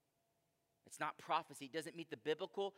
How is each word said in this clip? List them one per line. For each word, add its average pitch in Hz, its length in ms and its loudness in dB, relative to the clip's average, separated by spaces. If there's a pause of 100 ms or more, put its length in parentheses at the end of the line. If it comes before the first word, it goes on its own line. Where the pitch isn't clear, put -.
(880)
It's - 120 -10
not 151 180 0
prophecy. 156 480 2
It 127 80 -6
doesn't 156 220 -2
meet 165 140 -6
the 151 80 -4
biblical 180 600 0